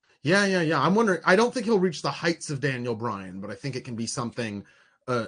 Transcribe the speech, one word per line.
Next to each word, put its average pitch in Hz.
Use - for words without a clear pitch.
Yeah, 196
yeah, 185
yeah. 160
I'm 160
wondering, 208
I 175
don't 233
think 233
he'll 220
reach 180
the 147
heights -
of 139
Daniel 123
Bryan, 98
but 101
I 104
think 131
it 127
can 120
be 113
something, 110
uh, 117